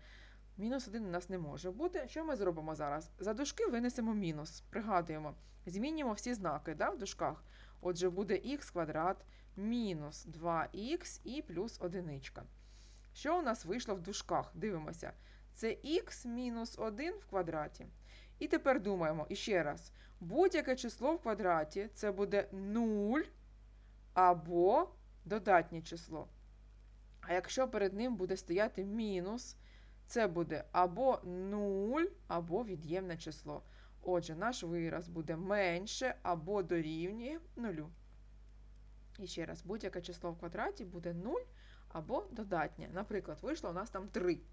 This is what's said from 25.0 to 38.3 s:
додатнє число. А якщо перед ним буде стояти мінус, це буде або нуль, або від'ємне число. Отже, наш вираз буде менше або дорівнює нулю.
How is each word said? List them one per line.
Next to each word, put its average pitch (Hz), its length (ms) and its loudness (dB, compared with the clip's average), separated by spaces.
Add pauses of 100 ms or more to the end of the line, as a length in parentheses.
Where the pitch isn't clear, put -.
додатнє 175 580 4
число. 160 460 -8 (920)
А 170 120 -2
якщо 254 360 2
перед 202 260 2
ним 233 220 0
буде 185 200 0
стояти 190 480 2
мінус, 202 720 -2 (500)
це 226 200 4
буде 160 460 0
або 185 520 6
нуль, 202 840 2 (220)
або 175 360 0
від'ємне 175 520 -4
число. 147 460 -8 (400)
Отже, 170 320 0
наш 220 280 0
вираз 165 460 -2
буде 165 280 -4
менше 196 840 2
або 180 400 0
дорівнює 175 760 -2 (180)
нулю. 175 340 -4 (1300)